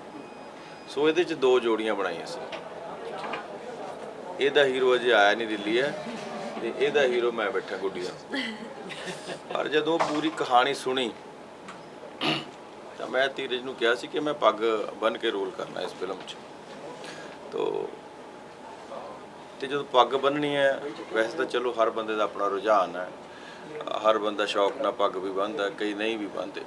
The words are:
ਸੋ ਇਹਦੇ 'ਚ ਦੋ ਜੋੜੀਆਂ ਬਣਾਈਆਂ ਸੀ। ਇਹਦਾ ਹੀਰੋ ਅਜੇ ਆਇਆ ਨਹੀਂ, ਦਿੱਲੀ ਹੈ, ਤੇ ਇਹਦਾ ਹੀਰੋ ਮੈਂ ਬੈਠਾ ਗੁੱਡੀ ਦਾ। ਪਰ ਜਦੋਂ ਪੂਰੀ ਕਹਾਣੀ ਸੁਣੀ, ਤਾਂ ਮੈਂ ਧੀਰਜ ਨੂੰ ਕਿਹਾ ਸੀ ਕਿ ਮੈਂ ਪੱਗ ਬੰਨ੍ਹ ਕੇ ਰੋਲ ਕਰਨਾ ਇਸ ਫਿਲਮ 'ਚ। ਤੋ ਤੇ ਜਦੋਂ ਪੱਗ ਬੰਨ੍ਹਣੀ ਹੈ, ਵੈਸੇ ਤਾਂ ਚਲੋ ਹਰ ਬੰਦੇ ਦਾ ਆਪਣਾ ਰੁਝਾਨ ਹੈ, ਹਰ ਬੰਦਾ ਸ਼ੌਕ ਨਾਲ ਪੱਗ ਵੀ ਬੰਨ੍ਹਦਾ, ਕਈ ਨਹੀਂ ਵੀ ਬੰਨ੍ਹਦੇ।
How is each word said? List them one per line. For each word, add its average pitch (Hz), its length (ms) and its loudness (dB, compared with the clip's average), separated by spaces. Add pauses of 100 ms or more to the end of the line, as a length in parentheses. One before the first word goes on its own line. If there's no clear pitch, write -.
(880)
ਸੋ 147 200 2
ਇਹਦੇ 160 160 4
'ਚ 160 80 -2
ਦੋ 127 280 8
ਜੋੜੀਆਂ 110 340 2
ਬਣਾਈਆਂ 90 320 -2
ਸੀ। - 140 -8 (2000)
ਇਹਦਾ 143 240 6
ਹੀਰੋ 127 300 6
ਅਜੇ 120 180 4
ਆਇਆ 104 220 8
ਨਹੀਂ, 113 140 0
ਦਿੱਲੀ 107 320 0
ਹੈ, 147 240 -2 (580)
ਤੇ 113 160 -4
ਇਹਦਾ 131 240 4
ਹੀਰੋ 120 300 4
ਮੈਂ 110 180 0
ਬੈਠਾ 95 260 -2
ਗੁੱਡੀ 92 240 -4
ਦਾ। - 380 -6 (1160)
ਪਰ - 140 0
ਜਦੋਂ 156 300 2
ਪੂਰੀ 151 320 2
ਕਹਾਣੀ 127 440 4
ਸੁਣੀ, 127 380 0 (1900)
ਤਾਂ - 120 -6
ਮੈਂ 131 180 4
ਧੀਰਜ 127 340 -4
ਨੂੰ 131 120 -6
ਕਿਹਾ 117 200 4
ਸੀ 123 120 -4
ਕਿ 151 140 -2
ਮੈਂ 147 140 0
ਪੱਗ 110 200 6 (400)
ਬੰਨ੍ਹ 110 240 0
ਕੇ 113 120 2
ਰੋਲ 98 200 -2
ਕਰਨਾ 85 300 -6
ਇਸ 90 100 -4 (100)
ਫਿਲਮ 92 160 -4 (120)
'ਚ। - 80 -12 (1160)
ਤੋ 50 360 -2 (1700)
ਤੇ 139 60 -4
ਜਦੋਂ 139 180 -2
ਪੱਗ 123 220 8
ਬੰਨ੍ਹਣੀ 143 500 2
ਹੈ, 139 260 4 (300)
ਵੈਸੇ 113 240 2
ਤਾਂ 131 80 0
ਚਲੋ 123 280 0
ਹਰ 113 180 4
ਬੰਦੇ 110 240 -2
ਦਾ 107 100 2
ਆਪਣਾ 98 240 0
ਰੁਝਾਨ 98 480 4
ਹੈ, 90 140 -6 (800)
ਹਰ 107 300 4
ਬੰਦਾ 104 280 0
ਸ਼ੌਕ 98 300 2
ਨਾਲ 104 160 0
ਪੱਗ 98 240 2
ਵੀ 95 140 -2
ਬੰਨ੍ਹਦਾ, 101 380 0
ਕਈ 104 260 -4
ਨਹੀਂ 110 240 -2
ਵੀ 104 80 -4
ਬੰਨ੍ਹਦੇ। 92 400 -8